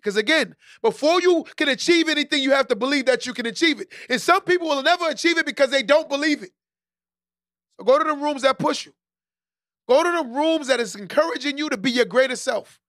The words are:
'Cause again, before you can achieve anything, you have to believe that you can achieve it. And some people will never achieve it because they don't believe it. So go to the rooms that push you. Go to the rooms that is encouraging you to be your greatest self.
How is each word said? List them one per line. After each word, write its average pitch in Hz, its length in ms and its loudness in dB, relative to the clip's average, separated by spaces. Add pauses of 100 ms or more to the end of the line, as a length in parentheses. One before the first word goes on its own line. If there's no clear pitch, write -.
'Cause 202 140 -4
again, 214 400 0 (260)
before 311 400 2
you 349 240 2 (100)
can 302 140 0
achieve 320 400 2
anything, 294 320 -2
you 269 100 2
have 269 160 2
to 247 80 0
believe 262 300 -2
that 247 200 0
you 247 80 -10
can 226 120 -8
achieve 254 340 0
it. 202 120 -14 (180)
And 240 100 0
some 381 220 2
people 359 260 -2
will 285 140 -2
never 339 260 0
achieve 330 300 -2
it 320 80 -2
because 277 240 0
they 269 140 0
don't 294 260 2
believe 285 320 -2
it. 185 100 -18 (1300)
So - 60 -18
go 254 160 4
to 311 40 0
the 311 120 -2
rooms 294 260 -4
that 262 160 2
push - 280 -2
you. - 80 -20 (960)
Go 277 160 4
to 349 80 2
the 320 240 -2
rooms 302 320 0
that 254 120 2
is 190 160 -6
encouraging 277 600 -2
you 302 120 -6
to 269 80 -2
be 220 140 -2
your 240 140 2
greatest 254 380 0
self. - 460 -8